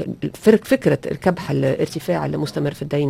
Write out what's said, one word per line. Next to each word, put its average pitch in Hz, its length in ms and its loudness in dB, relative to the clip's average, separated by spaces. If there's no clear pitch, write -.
فرق-، 214 320 4
فكرة 160 340 2
الكبح 175 400 -2
الارتفاع 151 720 0
المستمر 147 480 -4
في - 80 -12
الدين، 147 280 -2